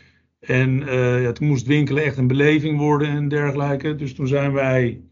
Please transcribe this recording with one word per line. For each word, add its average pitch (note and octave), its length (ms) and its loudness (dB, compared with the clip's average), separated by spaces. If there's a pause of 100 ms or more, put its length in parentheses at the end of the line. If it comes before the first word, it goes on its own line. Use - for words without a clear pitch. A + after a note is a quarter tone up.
(400)
En, C3 480 0
eh, B2+ 340 0
ja, A#2+ 100 0
toen D3 160 -2
moest B2 200 0
winkelen C#3+ 360 0
echt C#3 140 -2
een B2+ 100 2
beleving D3 500 2
worden D3 300 2
en D3 200 -2
dergelijke. C#3+ 680 -2
Dus C3+ 200 -8
toen C#3 120 -4
zijn C#3 260 0
wij C3 480 0 (100)